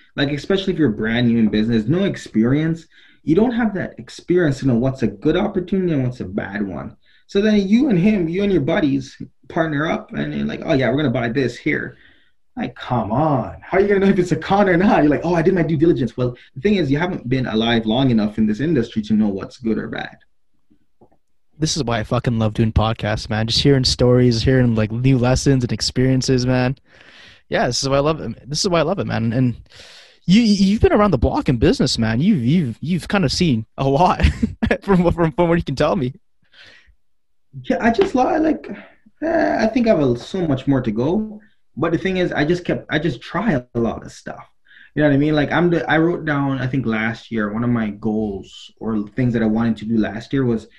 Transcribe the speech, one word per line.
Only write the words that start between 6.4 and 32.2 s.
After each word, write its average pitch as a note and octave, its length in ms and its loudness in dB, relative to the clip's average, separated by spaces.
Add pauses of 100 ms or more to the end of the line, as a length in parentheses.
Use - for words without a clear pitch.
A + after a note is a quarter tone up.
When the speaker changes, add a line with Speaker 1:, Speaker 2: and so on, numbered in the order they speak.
Speaker 1:
one. D#2 300 -10 (300)
So G3+ 160 -2
then G#3 260 2
you B3 220 4
and F3+ 80 2
him, G3 280 2
you F3+ 160 -2
and G3+ 80 0
your E3+ 120 2
buddies C#3+ 580 -2 (300)
partner D#3+ 360 -2
up G#3 260 -6
and D3 220 -6
you're C#3+ 120 -4
like, - 180 -8
"Oh E3 80 0
yeah, C3 180 2
we're C3 60 0
gonna D3 140 0
buy A#2+ 180 -2
this A#2+ 300 -2
here." B2+ 400 -6 (580)
Like, B2+ 180 -8
come A2 380 -4
on. B2 500 -2
How - 140 -4
are F#3+ 60 4
you G#3 40 0
gonna G3+ 140 2
know G3 100 4
if F#3+ 80 2
it's F3 140 0
a D3 40 0
con G3+ 300 2
or F3 120 4
not? G3 240 4
You're D3+ 80 4
like, B2+ 140 0
"Oh, F3 100 0
I E3 80 2
did F#3 120 4
my E3+ 80 2
due D#3 140 0
diligence." C3+ 400 2
Well, B2 180 -2 (200)
the C3 80 -14
thing G#3 140 2
is, D3+ 140 0
you C#3+ 60 2
haven't E3+ 320 -4
been B2+ 180 -2
alive A2+ 380 0
long B2 260 2
enough G#2+ 280 0
in A2 80 2
this G#2+ 140 -2
industry C3 420 -2
to A2 100 -4
know G#2+ 160 2
what's - 300 -8
good A2 180 -4
or G2+ 120 -6
bad. - 280 -12 (1400)
Speaker 2:
This D#3 180 -4
is D3 80 -2
why A#2 140 0
I A2 60 -4
fucking A#2+ 340 -2
love G#2+ 160 0
doing A2+ 180 0
podcasts, G#2+ 560 -2
man. A2 180 -2
Just A2+ 140 -2
hearing C#3 240 4
stories, B2 560 4
hearing, B2 340 4
like, G#2+ 160 0
new B2+ 280 2
lessons B2+ 460 2
and A2+ 80 -2
experiences, B2+ 760 0
man. B2+ 320 0 (720)
Yeah, F3+ 160 0
this B2 160 -4
is C#3 80 -2
why C3+ 60 2
I C#3+ 40 2
love D3+ 200 0
it. A2+ 280 -12
This D3+ 160 -4
is G3 60 0
why E3+ 80 2
I D#3 40 4
love E3 180 -2
it, A2 60 -4
man. A2+ 260 -2
And B2 240 0 (680)
you, F#3+ 160 4
you've G3+ 400 2
been F#4 120 4
around G#3 180 4
the - 80 2
block - 300 -2
in B2+ 100 2
business, C#3+ 400 2
man. A2+ 220 0